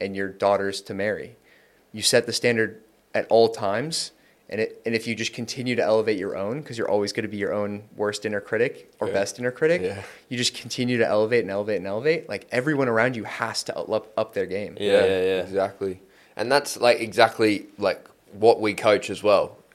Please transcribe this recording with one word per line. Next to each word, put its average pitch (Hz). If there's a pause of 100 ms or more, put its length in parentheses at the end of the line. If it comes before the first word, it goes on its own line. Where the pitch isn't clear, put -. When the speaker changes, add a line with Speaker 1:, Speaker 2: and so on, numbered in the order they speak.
Speaker 1:
and 98
your 98
daughters 98
to -
marry. 98 (580)
You 107
set 117
the 113
standard 113 (320)
at 107
all 113
times, 113 (380)
and 107
it, -
and 117
if 113
you 113
just 113
continue 123
to 110
elevate 110
your 95
own, 110
'cause 120
you're 113
always 101
gonna 110
be 104
your 95
own 104 (120)
worst 104
inner 104
critic -
or 107
Speaker 2:
Yeah. 98
Speaker 1:
best 104
inner 123
critic, 160
Speaker 2:
Yeah. 98 (280)
Speaker 1:
you 123
just 120
continue 123
to 113
elevate 110
and 92
elevate 104
and 90
elevate, 135
like, 101
everyone 135
around 117
you 107
has -
to -
up, -
up, 107
up 110
their 95
game. 92
Speaker 2:
Yeah, 101
Speaker 3:
Yeah, 101
yeah, 95
yeah. 92
Speaker 2:
exactly. 95 (340)
And 117
that's, 143
like, 120
exactly, 110 (120)
like, 95 (240)
what 110
we 107
coach 104
as 95
well, 101 (180)